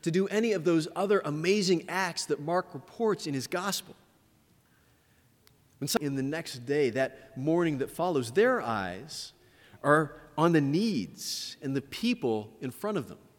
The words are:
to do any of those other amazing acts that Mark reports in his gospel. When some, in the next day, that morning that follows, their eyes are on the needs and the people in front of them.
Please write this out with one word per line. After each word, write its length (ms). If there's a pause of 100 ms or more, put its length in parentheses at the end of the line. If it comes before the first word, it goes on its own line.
to 80
do 180
any 240
of 120
those 320
other 280
amazing 640
acts 380
that 140
Mark 340
reports 520
in 80
his 120
gospel. 480 (1800)
When 100
some, 140
in 120
the 80
next 440
day, 240
that 460
morning 420
that 120
follows, 400
their 320
eyes 720 (500)
are 340 (220)
on 140
the 80
needs 1000
and 160
the 60
people 680 (100)
in 100
front 260
of 120
them. 100 (200)